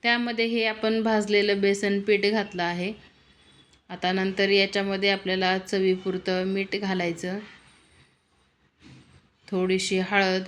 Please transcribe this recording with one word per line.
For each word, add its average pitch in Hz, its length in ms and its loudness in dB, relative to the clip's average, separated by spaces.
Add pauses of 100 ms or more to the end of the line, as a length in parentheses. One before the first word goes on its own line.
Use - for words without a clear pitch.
त्यामध्ये 233 420 0
हे 226 200 0
आपण 220 380 0
भाजलेलं 208 580 2
बेसन 196 400 2
पीठ 202 240 2
घातलं 202 380 -2
आहे. 180 300 -4 (960)
आता 175 220 -4
नंतर 190 380 0
याच्यामध्ये 196 600 2
आपल्याला 185 480 0
चवीपुरतं 185 880 -2
मीठ 190 320 -4
घालायचं, 185 640 -4 (2000)
थोडीशी 185 480 0
हळद 190 480 2